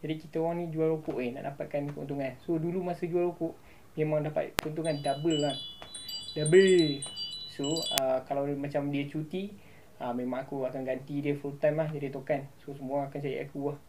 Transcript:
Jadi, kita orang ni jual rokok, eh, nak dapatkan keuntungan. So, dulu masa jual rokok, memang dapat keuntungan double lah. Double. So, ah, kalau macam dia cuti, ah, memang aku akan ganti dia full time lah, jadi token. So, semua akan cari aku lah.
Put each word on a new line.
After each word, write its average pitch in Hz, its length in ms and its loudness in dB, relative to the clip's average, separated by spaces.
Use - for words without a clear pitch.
Jadi, 156 160 0
kita 160 240 -2
orang 165 160 2
ni 175 80 -2
jual 160 320 2
rokok, 156 240 -4
eh, 120 80 -2
nak 135 240 -6
dapatkan 147 400 -4
keuntungan. 139 480 -4
So, 165 160 0
dulu 175 240 0
masa 175 240 -2
jual 175 240 2
rokok, 170 240 -4
memang 156 240 4
dapat 151 320 -2
keuntungan 160 480 -4
double 147 400 0
lah. 143 100 0
Double. 165 680 8
So, 143 160 -4
ah, 131 260 2
kalau 139 220 0
macam 143 320 0
dia 139 160 0
cuti, 180 480 -4
ah, 123 140 -2
memang 127 340 -2
aku 135 160 -2
akan 135 160 -4
ganti 131 400 -4
dia 143 160 2
full 143 240 -6
time 156 220 4
lah, 156 100 -2
jadi 143 160 -4
token. 139 400 -2
So, 143 100 -8
semua 139 320 -2
akan 143 160 -6
cari 139 220 -2
aku 139 260 -4
lah. 143 80 -6